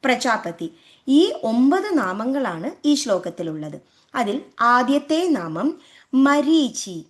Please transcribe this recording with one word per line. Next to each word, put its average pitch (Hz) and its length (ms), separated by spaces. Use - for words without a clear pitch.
പ്രജാപതി. 226 680
ഈ 320 240
ഒമ്പത് 285 560
നാമങ്ങളാണ് 214 720
ഈ 294 100
ശ്ലോകത്തിലുള്ളത്. 170 840
അതിൽ 233 280
ആദ്യത്തെ 277 680
നാമം 202 520
മരീചി. 269 960